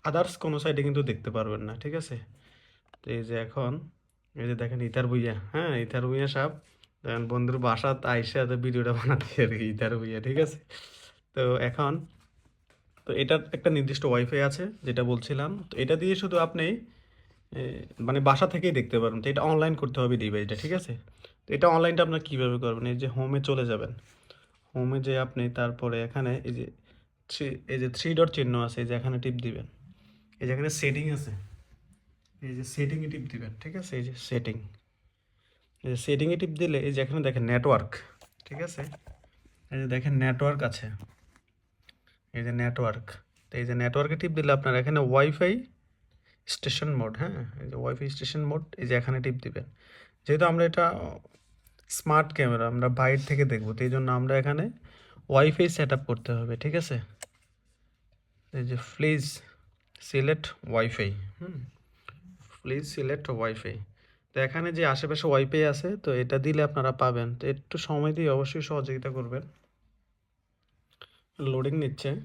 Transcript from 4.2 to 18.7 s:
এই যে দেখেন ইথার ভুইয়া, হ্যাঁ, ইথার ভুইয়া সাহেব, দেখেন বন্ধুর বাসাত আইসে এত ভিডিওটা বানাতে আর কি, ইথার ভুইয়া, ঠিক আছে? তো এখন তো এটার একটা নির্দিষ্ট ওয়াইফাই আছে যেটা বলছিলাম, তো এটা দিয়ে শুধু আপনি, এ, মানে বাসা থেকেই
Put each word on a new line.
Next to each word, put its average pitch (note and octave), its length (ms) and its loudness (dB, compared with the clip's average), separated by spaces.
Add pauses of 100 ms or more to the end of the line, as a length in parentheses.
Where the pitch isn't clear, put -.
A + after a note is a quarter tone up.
এই C#3+ 140 -6
যে A#2+ 120 0
দেখেন A#2+ 180 -4 (100)
ইথার B2 220 0
ভুইয়া, A#2 240 2 (180)
হ্যাঁ, D#3+ 200 0 (120)
ইথার B2 240 -2
ভুইয়া C3+ 260 0
সাহেব, D3 180 -2 (500)
দেখেন A#2 280 -4
বন্ধুর B2 260 0 (100)
বাসাত C3 300 2 (140)
আইসে A#2+ 320 0
এত B2 80 0 (140)
ভিডিওটা A#2+ 320 2
বানাতে B2 300 0 (180)
আর A2 140 0
কি, A2+ 140 -2
ইথার A2 260 -2
ভুইয়া, A2+ 280 -6
ঠিক C3+ 180 0
আছে? D#3 120 -8 (760)
তো C3+ 60 0 (280)
এখন D3+ 240 0 (1120)
তো C3+ 40 -4 (100)
এটার D#3 200 4 (160)
একটা E3+ 200 4
নির্দিষ্ট C#3 340 0
ওয়াইফাই B2 380 2
আছে C#3+ 140 -6 (240)
যেটা B2 240 0
বলছিলাম, C3+ 400 -2 (180)
তো - 40 -14 (100)
এটা C#3+ 180 4
দিয়ে F#3 200 2
শুধু F3+ 140 -2 (100)
আপনি, E3 200 -2 (880)
এ, C3 80 -8 (460)
মানে C3+ 120 4 (100)
বাসা F#3 240 6
থেকেই F3 260 2